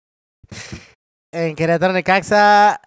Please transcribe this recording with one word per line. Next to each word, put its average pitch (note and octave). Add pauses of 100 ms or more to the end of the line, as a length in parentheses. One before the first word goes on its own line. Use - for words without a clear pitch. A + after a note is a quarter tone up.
(1300)
en E3
Querétaro E3
Necaxa, G#3